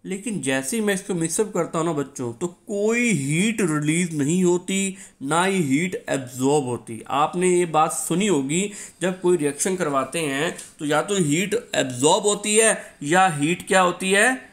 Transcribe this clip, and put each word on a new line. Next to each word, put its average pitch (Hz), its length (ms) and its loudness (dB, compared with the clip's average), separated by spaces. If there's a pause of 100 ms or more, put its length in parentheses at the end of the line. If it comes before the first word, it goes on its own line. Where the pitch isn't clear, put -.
लेकिन 185 360 -6
जैसे 135 360 -2
ही 214 60 -2
मैं 208 100 0
इसको 190 200 -4
मिक्सअप 170 400 -2
करता 165 260 -2
हूँ 160 60 0
ना 170 80 -2
बच्चों, 135 400 -6
तो 175 140 -6
कोई 220 640 -2
हीट 175 500 0
रिलीज 160 560 0
नहीं 160 260 2
होती, 190 520 0 (280)
ना 156 200 0
ही 190 200 0
हीट 147 320 0 (140)
एब्जॉर्ब 131 560 0
होती। 113 440 -8
आपने 156 400 0
ये 180 180 2
बात 156 240 2
सुनी 185 360 -2
होगी, 165 420 0 (320)
जब 185 200 -2
कोई 180 160 4
रिएक्शन 147 380 -2
करवाते 147 460 -2
हैं 147 340 -2 (240)
तो 156 60 -8
या 147 160 2
तो 202 160 -2
हीट 180 380 0 (200)
एब्जॉर्ब 143 520 4
होती 208 280 0
है - 480 2
या 185 260 4
हीट 151 380 -2
क्या 185 140 4
होती 185 300 0
है 220 220 4 (200)